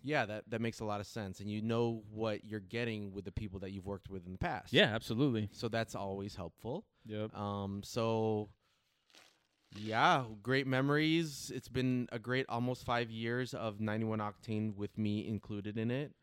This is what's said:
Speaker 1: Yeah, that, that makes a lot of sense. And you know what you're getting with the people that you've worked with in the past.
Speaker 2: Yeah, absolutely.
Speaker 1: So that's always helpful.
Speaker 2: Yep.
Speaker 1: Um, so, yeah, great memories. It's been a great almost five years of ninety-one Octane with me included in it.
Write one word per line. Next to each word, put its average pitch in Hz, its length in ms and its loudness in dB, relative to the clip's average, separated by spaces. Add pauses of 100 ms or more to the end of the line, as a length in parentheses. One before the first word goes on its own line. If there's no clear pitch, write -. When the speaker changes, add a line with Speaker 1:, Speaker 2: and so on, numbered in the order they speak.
Speaker 1:
Yeah, 135 220 2
that, 104 240 -8
that 113 120 -2
makes 117 180 -2
a 113 60 -4
lot 104 140 -2
of 101 80 -6
sense. 98 340 -6
And 101 80 -4
you 107 120 -2
know 117 500 2
what 107 340 -2
you're 107 160 -6
getting 107 520 -4
with 98 120 -6
the 98 60 -6
people 98 300 -6
that 95 100 -6
you've 95 140 -8
worked 101 240 -6
with 95 160 -8
in 90 80 -8
the 92 60 -8
past. 156 340 -2
Speaker 2:
Yeah, 160 120 10
absolutely. 113 680 2
Speaker 1:
So - 160 -6
that's 113 280 -2
always 98 400 -4
helpful. 110 500 -8 (200)
Speaker 2:
Yep. 107 320 -4
Speaker 1:
Um, 101 480 -2
so, 110 640 2 (1300)
yeah, 123 460 6 (180)
great 131 260 4
memories. 147 840 4
It's 131 160 -6
been 127 420 2
a 117 80 -4
great 123 300 0
almost 123 360 0
five 120 260 2
years 117 420 0
of 107 260 -4
ninety-one 110 400 2
Octane 107 560 -2
with 101 220 -4
me 104 300 0
included 104 500 -4
in 113 140 0
it. 135 200 -2 (120)